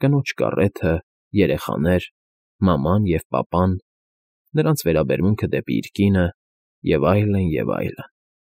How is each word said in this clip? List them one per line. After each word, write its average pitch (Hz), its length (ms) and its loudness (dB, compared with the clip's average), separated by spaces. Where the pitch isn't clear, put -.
կնոջ 139 320 0
կառեթը, 82 600 -2
երեխաներ, 87 760 0
մաման 90 440 2
և 82 200 0
պապան, 90 520 0
նրանց 156 280 0
վերաբերմունքը 78 640 0
դեպի - 300 -4
իր - 120 -6
կինը, 98 380 2
և 78 200 0
այլն, 98 440 2
և 58 240 -2
այլն։ - 380 -8